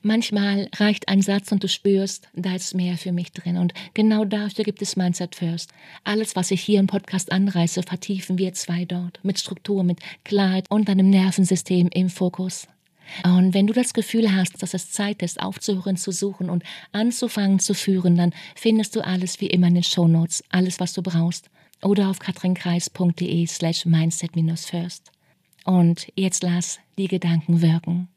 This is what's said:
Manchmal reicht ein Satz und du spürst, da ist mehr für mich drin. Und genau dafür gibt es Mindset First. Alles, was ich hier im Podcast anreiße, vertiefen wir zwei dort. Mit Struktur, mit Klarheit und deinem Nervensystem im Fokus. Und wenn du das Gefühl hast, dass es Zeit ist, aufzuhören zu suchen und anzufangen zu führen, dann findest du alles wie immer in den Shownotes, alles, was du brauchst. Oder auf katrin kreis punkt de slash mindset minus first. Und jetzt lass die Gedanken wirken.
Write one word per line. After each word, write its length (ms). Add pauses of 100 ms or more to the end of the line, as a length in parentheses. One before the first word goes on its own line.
Manchmal 640 (100)
reicht 320
ein 120
Satz 300
und 120
du 40
spürst, 680
da 220
ist 180
mehr 240
für 140
mich 220
drin. 240
Und 160 (200)
genau 320
dafür 380
gibt 180
es 140
Mindset 400
First. 360 (320)
Alles, 320
was 140
ich 120
hier 180
im 80
Podcast 440
anreiße, 520
vertiefen 560
wir 140
zwei 320
dort. 360
Mit 180
Struktur, 440
mit 160 (240)
Klarheit 480
und 180
deinem 220
Nervensystem 800
im 160
Fokus. 580 (560)
Und 300
wenn 140
du 60
das 200
Gefühl 400
hast, 300
dass 100
es 160
Zeit 320
ist, 180
aufzuhören 580
zu 140
suchen 380
und 140 (300)
anzufangen 680
zu 160
führen, 400
dann 180 (220)
findest 400
du 60
alles 380
wie 80
immer 200
in 80
den 80
Shownotes, 680
alles, 300
was 140
du 100
brauchst. 480 (320)
Oder 260
auf 80
katrin 380
kreis 340
punkt 300
de 260
slash 400
mindset 500
minus 300
first. 460 (520)
Und 520
jetzt 260
lass 380 (180)
die 100
Gedanken 540
wirken. 560